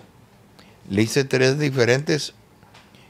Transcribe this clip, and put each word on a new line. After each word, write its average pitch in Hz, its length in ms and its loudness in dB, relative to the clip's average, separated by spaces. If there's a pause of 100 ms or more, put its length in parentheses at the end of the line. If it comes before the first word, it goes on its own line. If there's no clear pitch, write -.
(880)
Le 95 140 2
hice 123 220 0
tres 131 340 0
diferentes. 143 760 0 (760)